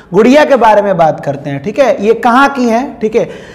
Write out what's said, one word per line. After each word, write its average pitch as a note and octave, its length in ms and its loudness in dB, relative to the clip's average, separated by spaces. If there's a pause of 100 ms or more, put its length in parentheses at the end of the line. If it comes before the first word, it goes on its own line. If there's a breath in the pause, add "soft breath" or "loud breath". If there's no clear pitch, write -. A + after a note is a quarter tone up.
(140 loud breath)
गुड़िया B3+ 320 4
के C#4+ 120 2
बारे G#3+ 240 4
में G3 160 -2
बात D3+ 220 0
करते C#3 300 -8
हैं, C#3 140 -8
ठीक G#3+ 160 -6
है। G#3 260 0
ये A3 100 2
कहाँ B3 340 2
की B3+ 180 -4
हैं, A#3+ 320 -4
ठीक G#3+ 160 -4
है, F3+ 140 0 (260 loud breath)